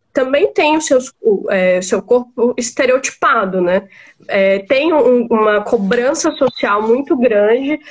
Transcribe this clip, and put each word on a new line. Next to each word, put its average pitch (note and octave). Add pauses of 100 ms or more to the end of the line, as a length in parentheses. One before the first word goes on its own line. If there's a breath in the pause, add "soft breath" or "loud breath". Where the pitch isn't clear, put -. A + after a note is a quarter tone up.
(120)
também C#4
têm D#4
o D#4
seus, B3+ (100)
o, G#3
é, F#3
o F3+
seu F#3+
corpo B3
estereotipado, B3
né? F#3 (380 loud breath)
É, G3
tem C#4
um, B3
uma G#3+
cobrança A#3+
social A3
muito C4+
grande A#3+ (120)